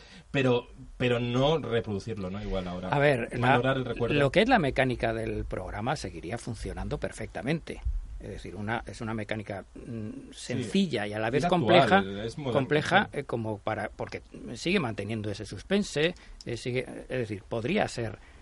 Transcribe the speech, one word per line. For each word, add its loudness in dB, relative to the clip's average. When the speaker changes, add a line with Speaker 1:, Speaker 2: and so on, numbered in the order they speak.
Speaker 1:
pero, 4
pero 4
no 4
reproducirlo, -2
¿no? -6
Igual -2
ahora. -6
Speaker 2:
A 2
ver, 4
la, 4
Speaker 1:
Valorar 4
el 0
recuerdo. 0
Speaker 2:
lo 4
que 6
es 4
la 6
mecánica 2
del -2
programa -4
seguiría -8
funcionando -6
perfectamente. -6
Es -10
decir, -10
una, -4
es -12
una -4
mecánica, -4
mm, -10
Speaker 1:
Sí. -8
Speaker 2:
sencilla 0
y -6
a -4
la 2
vez 4
Speaker 1:
Es 2
actual, 4
Speaker 2:
compleja, 8
Speaker 1:
es -6
moderno, -4
Speaker 2:
compleja, 2
Speaker 1:
sí. -4
Speaker 2:
eh, -4
como -4
para, -4
porque -8
sigue 0
manteniendo -4
ese -6
suspense, 0
eh, -6
sigue, -2
es -4
decir, -4
podría 0
ser -4